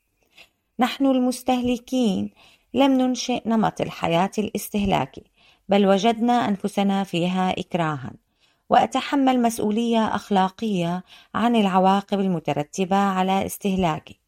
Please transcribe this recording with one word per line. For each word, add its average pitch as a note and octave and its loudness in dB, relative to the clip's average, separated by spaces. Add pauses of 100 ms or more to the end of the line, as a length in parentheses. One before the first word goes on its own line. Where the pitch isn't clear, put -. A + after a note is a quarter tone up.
(800)
نحن B3 0
المستهلكين B3 0 (420)
لم C4+ 4
ننشئ B3+ -2
نمط G#3 0
الحياة E3+ 0
الاستهلاكي، G3+ -4 (460)
بل G3+ 4
وجدنا A#3 2
أنفسنا G3 -2
فيها F#3 -2
إكراها. D#3 -4 (580)
وأتحمل B3+ 2
مسؤولية A3+ 0
أخلاقية F#3 -2 (320)
عن A#3 2
العواقب G3 2
المترتبة F3 -2
على F#3+ 0
استهلاكي، F#3 -4